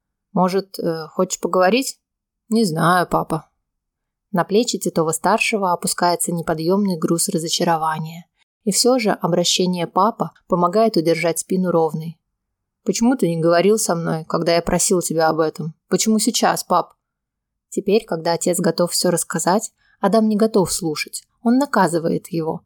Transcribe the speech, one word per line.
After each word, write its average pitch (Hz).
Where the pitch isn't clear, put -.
«Может, 180
э, 160
хочешь -
поговорить?» 185
«Не 220
знаю, 165
папа». 160
На 170
плечи 214
Титова-старшего 180
опускается 175
неподъёмный 170
груз 170
разочарования. 160
И 208
всё 254
же 214
обращение 175
«папа» 190
помогает 185
удержать 165
спину 185
ровной. 160
«Почему 233
ты 175
не 165
говорил 175
со 180
мной, 165
когда 170
я 170
просил 175
тебя 160
об 160
этом? 156
Почему 214
сейчас, 185
пап?» -
Теперь, -
когда 170
отец 175
готов 170
всё -
рассказать, -
Адам 214
не 214
готов 220
слушать. -
Он 240
наказывает 175
его. 165